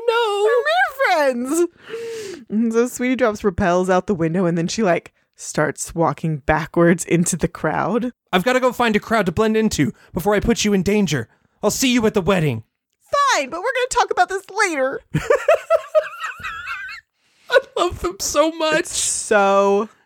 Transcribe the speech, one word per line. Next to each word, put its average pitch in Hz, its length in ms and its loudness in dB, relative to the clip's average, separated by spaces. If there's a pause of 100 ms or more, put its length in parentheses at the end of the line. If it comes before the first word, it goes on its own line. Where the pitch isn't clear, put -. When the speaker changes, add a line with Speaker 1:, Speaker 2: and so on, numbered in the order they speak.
Speaker 1:
know. 440 420 2
Speaker 2:
They're 508 840 2
mare 240 100 -6
friends. 381 1040 -6
And 220 240 0
so 233 140 2
Sweetie 247 280 -2
Drops 220 280 0
repels 185 460 2
out 180 180 2
the 208 80 0
window 165 300 0
and 170 120 0
then 170 100 0
she, - 160 -2
like, 170 280 0 (240)
starts - 600 -4
walking 156 420 -2
backwards 165 680 2
into 170 320 2
the 175 140 0
crowd. 170 600 -2 (200)
Speaker 1:
"I've 185 140 2
gotta 254 160 2
go 247 100 2
find 226 240 0
a 208 40 0
crowd 220 280 0
to 185 40 0
blend 220 260 2
into 208 340 2 (220)
before 196 200 0
I 208 60 2
put 226 260 0
you 208 80 2
in 190 80 2
danger. 170 460 0 (340)
I'll 202 100 2
see 262 200 0
you 240 160 2
at 202 60 0
the 202 80 2
wedding." 156 420 0 (680)
Speaker 2:
Fine, 294 160 -2
but 320 100 -8
we're 453 140 -4
gonna 494 160 -2
talk - 220 0
about 359 180 2
this 381 200 -6
later. 320 580 -2
<laughs> - 80 -4 (2250)
Speaker 1:
I 480 100 4 (180)
love 349 240 -2
them 370 180 -6
so 320 320 0
much. 320 280 0
Speaker 2:
It's - 180 -6
so 202 920 2 (160)